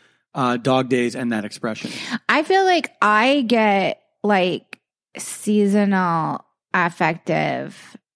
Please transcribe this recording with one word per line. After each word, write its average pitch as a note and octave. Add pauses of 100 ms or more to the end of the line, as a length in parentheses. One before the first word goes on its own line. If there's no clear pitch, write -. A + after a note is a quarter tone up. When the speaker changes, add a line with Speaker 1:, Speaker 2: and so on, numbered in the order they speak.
(340)
Speaker 1:
uh, B2
dog C3
days A#2+
and B2
that G#2+
expression. - (360)
Speaker 2:
I C4+
feel F#4+
like F4
I A#3
get, G#3 (220)
like, F#3 (400)
seasonal G3 (300)
affective D#3+ (200)